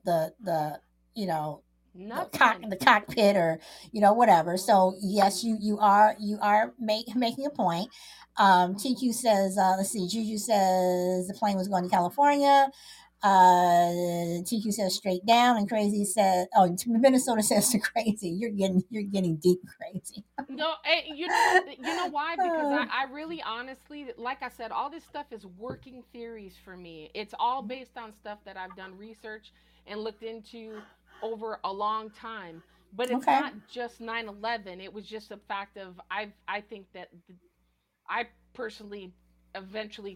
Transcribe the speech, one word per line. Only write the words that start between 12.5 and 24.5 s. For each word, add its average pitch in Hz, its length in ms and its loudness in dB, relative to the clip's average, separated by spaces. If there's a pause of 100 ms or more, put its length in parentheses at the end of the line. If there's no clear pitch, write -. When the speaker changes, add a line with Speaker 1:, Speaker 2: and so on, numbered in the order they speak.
Speaker 1:
Uh, 175 1200 4
T 226 140 -4
Q 214 100 -4
says 202 240 -2
straight 185 320 -4
down, 240 300 4
and 202 120 -2
Crazy 208 360 0
says, 190 500 2
oh, 185 200 6 (120)
Minnesota 240 560 4
<laughs> - 0 -
says 208 280 2
to 226 80 4
Crazy, 214 500 -4
"You're 208 220 -4
getting, 190 380 0
you're 214 140 -6
getting 190 340 -2
deep, 180 220 2 (180)
Crazy." - 460 -14 (260)
Speaker 2:
No, 302 260 -4 (100)
eh, 320 220 0
you 320 220 -8
know 453 120 2
what? 415 220 4 (160)
You 302 160 -6
know 359 120 -4
why? 311 300 -6
Because 330 340 0
I, 285 140 0
Speaker 1:
<laughs> 226 60 -10
Speaker 2:
I 254 200 -4
really 311 320 -12
honestly, 262 640 -12 (120)
like 254 240 -10
I 247 60 -10
said, 226 220 -12